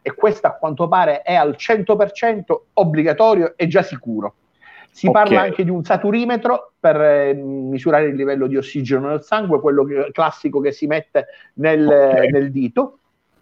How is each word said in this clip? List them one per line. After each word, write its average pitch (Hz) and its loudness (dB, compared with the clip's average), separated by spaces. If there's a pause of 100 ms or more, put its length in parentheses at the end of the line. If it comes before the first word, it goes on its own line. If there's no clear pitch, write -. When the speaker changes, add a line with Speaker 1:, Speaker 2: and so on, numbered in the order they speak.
Speaker 1:
e 135 -10
questo 214 2
a - 2
quanto 160 -4
pare 160 2
è 175 -4
al 147 2
cento 214 0
per 202 0
cento 208 -4
obbligatorio 170 2
e 165 -2
già 170 2
sicuro. 110 -8 (560)
Si - -4
Speaker 2:
Ok. - 2
Speaker 1:
parla 208 4
anche - -4
di 170 -2
un 175 -4
saturimetro 233 -2
per, 156 2
eh, 143 4
misurare 139 -2
il 143 -2
livello 139 -2
di 127 -4
ossigeno 135 -4
nel 147 -4
sangue, 196 0
quello 143 2
che, 143 -4
classico 156 -4
che 139 -2
si - -8
mette 151 -4 (300)
nel, 156 0
Speaker 2:
Ok. 139 4
Speaker 1:
nel 139 0
dito. 135 -4 (420)